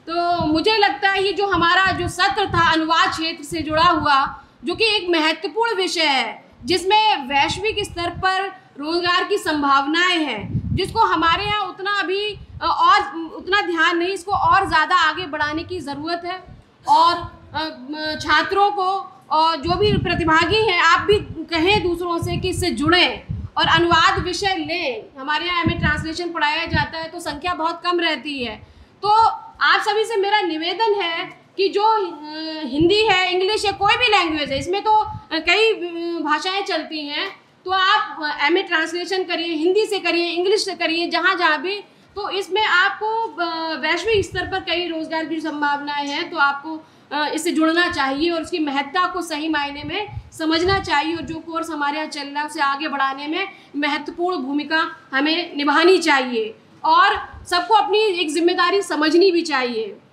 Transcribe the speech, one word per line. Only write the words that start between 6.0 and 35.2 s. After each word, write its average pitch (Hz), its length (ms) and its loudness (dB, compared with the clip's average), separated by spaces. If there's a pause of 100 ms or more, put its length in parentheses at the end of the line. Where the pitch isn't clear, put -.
है, 247 400 -2 (200)
जिसमें 359 640 2
वैश्विक 339 560 0
स्तर 349 260 -6
पर 381 360 -2 (320)
रोजगार 349 460 0
की 370 140 0
संभावनाएं 302 880 2
हैं, - 520 -4
जिसको 403 240 0
हमारे 349 440 2
यहाँ 415 220 -2
उतना 381 240 -6
अभी, 403 480 -2 (240)
अ, 311 40 -2
और 359 520 2
उतना 330 440 -2
ध्यान 339 360 2
नहीं, 339 100 0
इसको 392 240 -4
और - 360 4
ज़्यादा 330 260 2
आगे 330 320 2
बढ़ाने 302 380 -4
की 359 160 -8
ज़रूरत 294 440 -6
है। 359 200 -8 (440)
और, 320 260 6 (400)
अ, 294 60 -4 (300)
म-, 311 300 -6
छात्रों 330 500 2
को 392 460 -2 (140)
और 320 260 2
जो 330 200 -2
भी 415 160 2
प्रतिभागी 339 760 2
हैं, 359 140 2
आप 339 200 4
भी 403 180 4 (260)
कहें 349 380 2
दूसरों 349 360 -2
से 349 180 -2
कि 370 120 -2
इससे 349 220 -2
जुड़ें 277 520 2 (340)
और 320 100 2
अनुवाद 339 520 4
विषय 370 360 -2
लें। 294 680 -6
हमारे 302 260 -4
यहाँ 349 160 0
हमें 339 160 0
translation 320 540 -2
पढ़ाया 311 340 0
जाता 311 320 -2
है 320 100 -8
तो 330 120 -12
संख्या 339 340 -6
बहुत 330 300 -4
कम 349 160 0
रहती 294 440 -4
है। 214 120 -8 (460)
तो 392 60 0 (540)
आप 339 180 6
सभी 427 240 2
से 440 120 -2
मेरा 403 240 2
निवेदन 359 540 0
है 339 460 -4 (160)
कि 381 120 2
जो, 370 140 0
अ, 392 380 2 (440)
हिंदी 339 380 4
है, 370 300 2
इंग्लिश 392 320 0
है, 403 80 0
कोई 403 240 2
भी 494 100 2
language 311 460 0
है, 269 60 -2
इसमें 359 240 -4
तो, 427 100 0
अ, 427 400 0